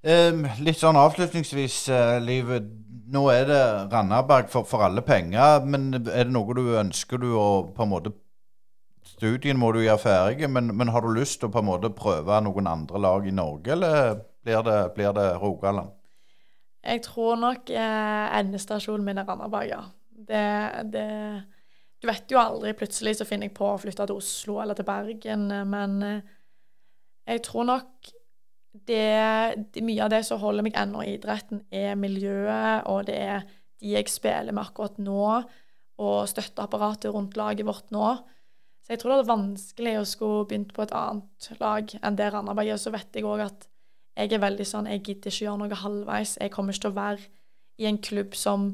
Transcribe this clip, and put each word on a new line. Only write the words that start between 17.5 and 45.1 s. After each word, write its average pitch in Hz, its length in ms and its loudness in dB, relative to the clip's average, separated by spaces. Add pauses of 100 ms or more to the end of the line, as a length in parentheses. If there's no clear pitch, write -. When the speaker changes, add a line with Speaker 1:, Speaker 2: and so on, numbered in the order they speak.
Speaker 2:
eh, 214 680 -2
endestasjonen 208 680 -4
min 196 120 -4
er 196 100 -6
Randaberg, 202 420 -6
ja. - 120 -6 (300)
Det, 214 800 -4
det, 214 160 -4 (960)
du 233 80 -2
vet - 220 -6
jo 254 100 8
aldri, 220 340 0
plutselig 214 420 -4
så 214 100 -6
finner 208 200 -4
jeg 202 80 -12
på 202 160 0
å 202 80 -2
flytte 202 300 -6
til 202 100 -4
Oslo 208 400 -6
eller 208 160 -4
til 196 120 -6
Bergen, 208 640 -4
eh, 202 120 -4
men, 196 400 -4
eh, 208 180 -4 (1080)
jeg 233 160 -4
tror 240 240 -2
nok - 400 -6 (640)
det, 220 1000 0
det, - 140 -6
mye 214 180 0
av 214 80 0
det 220 160 2
som 226 160 -4
holder 208 240 0
meg 214 80 -4
ennå 208 300 -4
i 202 100 -6
idretten, 208 560 -8
er 202 240 -4
miljøet, 202 960 -2
og 196 160 -2
det 202 80 -4
er 196 320 -6 (320)
de 208 160 -4
jeg 208 160 -2
spiller - 400 -2
med 202 140 -4
akkurat 202 340 -10
nå, 202 440 0 (600)
og 202 240 2
støtteapparatet 214 840 -4
rundt 202 260 -6
laget 214 280 -2
vårt - 280 -8
nå. 214 200 2 (680)
Så - 80 -12
jeg 233 80 -6
tror 247 140 0
det 269 100 4
er 226 140 2
vanskelig 208 640 -4
å 202 60 -4
skulle 208 420 -2
begynt 208 260 -6
på 214 80 -4
et 214 80 -6
annet - 720 -8
lag 214 320 -2 (100)
enn 208 160 0
det 208 140 0
Randaberg 208 400 -2
er. 214 80 -4
Så 220 100 -6
vet - 240 -12
jeg 220 80 -6
også 208 220 -2
at 98 220 -14 (500)
jeg 208 180 -2
er 208 80 0
veldig 202 240 -2
sånn, 214 240 -6
jeg 202 140 -6
gidder 202 260 -8